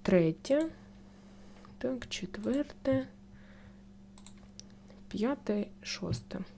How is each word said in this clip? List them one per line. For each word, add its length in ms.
Третє, 640
так, 320
четверте, 960
п'яте, 580
шосте. 580